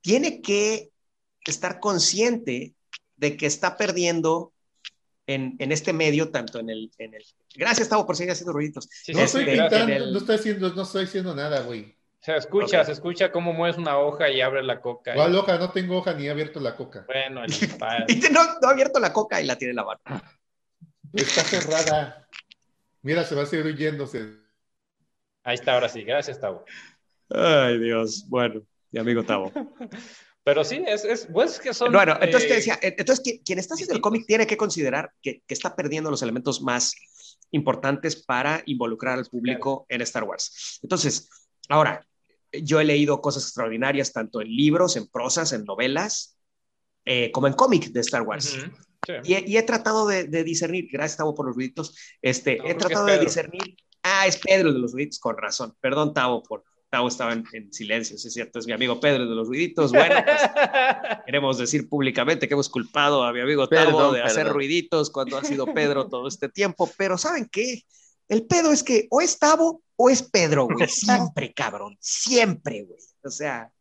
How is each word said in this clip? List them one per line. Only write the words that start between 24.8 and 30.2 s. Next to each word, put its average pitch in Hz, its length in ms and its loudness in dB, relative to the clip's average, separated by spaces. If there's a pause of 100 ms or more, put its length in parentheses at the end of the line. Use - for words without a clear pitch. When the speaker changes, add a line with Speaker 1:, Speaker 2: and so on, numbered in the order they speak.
Speaker 2:
Ahí 123 120 -2
está, 123 180 0
ahora 123 160 2
sí. 113 140 -10
Gracias, 131 360 -4
Tavo. 95 240 -8 (680)
Speaker 1:
Ay, 135 500 4
Dios. 113 500 -2
Bueno, 120 320 -2 (300)
mi 117 80 -4
amigo 117 240 0
Tavo. 98 280 -2
Speaker 2:
<laughs> - 920 -14